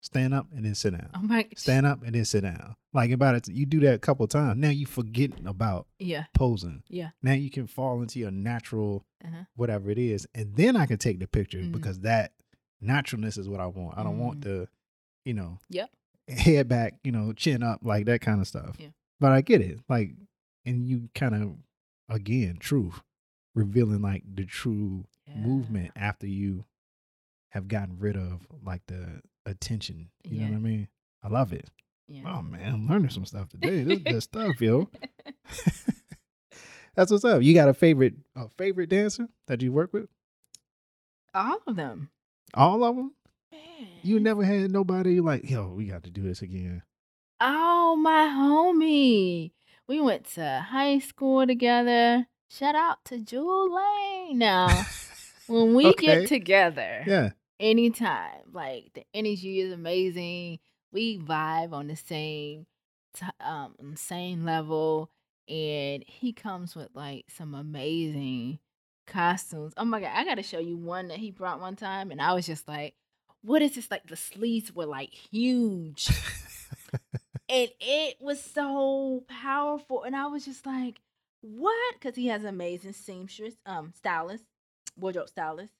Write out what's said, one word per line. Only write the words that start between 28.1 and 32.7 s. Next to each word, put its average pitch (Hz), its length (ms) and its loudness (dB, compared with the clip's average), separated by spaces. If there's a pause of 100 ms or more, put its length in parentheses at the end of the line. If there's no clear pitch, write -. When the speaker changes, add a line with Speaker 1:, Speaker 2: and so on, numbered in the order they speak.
Speaker 1:
of, 90 300 -6 (160)
like, 92 240 -8
the 87 340 -12 (240)
attention. 95 640 -8 (140)
You 110 160 -8
know 107 60 -2
Speaker 2:
Yeah. 107 60 -2
Speaker 1:
what 107 40 -2
I 107 40 -2
mean? 110 280 -2 (360)
I 104 40 -8
love 110 260 0
it. - 160 -12 (380)
Speaker 2:
Yeah. 139 180 -18
Speaker 1:
Oh, 180 180 -8
man, 95 300 -8